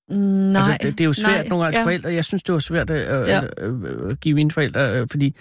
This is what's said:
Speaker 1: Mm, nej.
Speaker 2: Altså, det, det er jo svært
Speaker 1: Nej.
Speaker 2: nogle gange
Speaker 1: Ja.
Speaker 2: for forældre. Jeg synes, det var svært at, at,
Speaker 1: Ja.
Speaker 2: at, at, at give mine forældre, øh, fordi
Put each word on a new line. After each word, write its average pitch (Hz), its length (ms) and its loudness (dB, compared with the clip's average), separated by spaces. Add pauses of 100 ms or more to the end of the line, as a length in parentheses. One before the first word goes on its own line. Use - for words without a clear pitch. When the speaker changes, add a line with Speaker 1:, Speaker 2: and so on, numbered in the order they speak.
(120)
Speaker 1:
Mm, 196 60 -2
nej. 196 400 2
Speaker 2:
Altså, 196 240 4
det, 208 160 -2
det 170 60 2
er - 20 4
jo 151 80 2
svært 214 220 2
Speaker 1:
Nej. - 120 -2
Speaker 2:
nogle 175 160 0
gange 160 140 0
Speaker 1:
Ja. 226 60 2
Speaker 2:
for 170 40 2
forældre. 170 260 -2
Jeg 165 120 0
synes, - 180 -4
det 185 100 -2
var 156 60 2
svært 160 300 -2
at, 151 120 0
at, 131 260 -2
Speaker 1:
Ja. - 160 2
Speaker 2:
at, - 140 -8
at, 90 540 -6
at 139 80 -6
give 151 160 2
mine 151 160 4
forældre, 123 500 0
øh, 113 100 -4
fordi 139 300 0